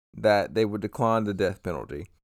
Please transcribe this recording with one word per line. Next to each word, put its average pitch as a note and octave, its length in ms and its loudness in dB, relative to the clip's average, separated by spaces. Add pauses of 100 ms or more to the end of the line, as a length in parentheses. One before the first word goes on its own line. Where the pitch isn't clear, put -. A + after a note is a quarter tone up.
(140)
that G#2 400 2
they A2 100 2
would G#2 180 -2
decline A2+ 440 0
the G#2 80 -2
death F#2 280 -2
penalty, D2 460 -8 (160)